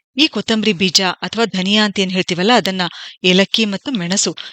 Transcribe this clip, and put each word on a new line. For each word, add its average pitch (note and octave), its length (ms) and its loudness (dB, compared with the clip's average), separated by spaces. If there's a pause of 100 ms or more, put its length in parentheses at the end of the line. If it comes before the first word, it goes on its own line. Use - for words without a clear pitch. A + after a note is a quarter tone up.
(160)
ಈ D4 100 4
ಕೊತ್ತಂಬರಿ A3 460 0
ಬೀಜ F#3 280 0
ಅಥವಾ F#3+ 440 -2
ಧನಿಯಾ G3 400 0
ಅಂತ G3+ 160 -2
ಏನ್ F#3+ 120 0
ಹೇಳ್ತೀವಲ್ಲ, F#3 400 0
ಅದನ್ನ F#3+ 300 2 (420)
ಏಲಕ್ಕಿ F#3+ 400 4
ಮತ್ತು G3+ 260 -6
ಮೆಣಸು F#3 460 -2 (160)